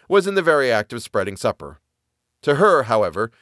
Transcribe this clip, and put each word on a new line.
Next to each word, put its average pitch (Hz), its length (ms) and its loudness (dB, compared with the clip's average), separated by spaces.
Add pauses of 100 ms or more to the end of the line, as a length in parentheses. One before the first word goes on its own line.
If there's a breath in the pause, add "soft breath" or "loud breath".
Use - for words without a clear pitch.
was 190 200 2
in 196 80 -4
the 190 80 0
very 147 280 2
act 107 220 -2
of 120 100 -10
spreading 98 340 -4
supper. 73 440 -6 (640)
To 143 140 0
her, 165 280 4
however, 107 580 -2